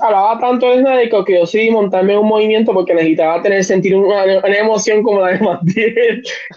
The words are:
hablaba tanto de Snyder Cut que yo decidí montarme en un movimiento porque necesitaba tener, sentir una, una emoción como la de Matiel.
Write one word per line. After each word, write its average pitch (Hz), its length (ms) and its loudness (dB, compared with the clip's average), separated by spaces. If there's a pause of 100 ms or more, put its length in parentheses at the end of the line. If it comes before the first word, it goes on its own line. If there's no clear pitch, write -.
hablaba 220 380 0
tanto 247 300 0
de 254 120 2
Snyder 254 280 0
Cut 202 160 0
que 196 100 0
yo 175 60 4
decidí 220 300 0
montarme 196 420 0
en 208 60 2
un 208 80 0
movimiento 214 460 0
porque 180 200 -2
necesitaba 160 480 0
tener, 196 220 0
sentir 190 320 0
una, 196 280 2
una 190 340 0
emoción 214 440 0
como 208 200 0
la 180 80 0
de 185 100 -2
Matiel. 214 840 0 (340)